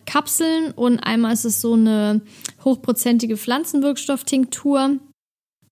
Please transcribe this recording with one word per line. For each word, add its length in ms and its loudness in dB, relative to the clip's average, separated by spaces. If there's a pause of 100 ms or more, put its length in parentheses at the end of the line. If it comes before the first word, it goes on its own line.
Kapseln 640 -2
und 300 0
einmal 320 0
ist 140 -2
es 140 -2
so 120 0
eine 480 2 (440)
hochprozentige 720 0
Pflanzenwirkstofftinktur, 1600 0 (720)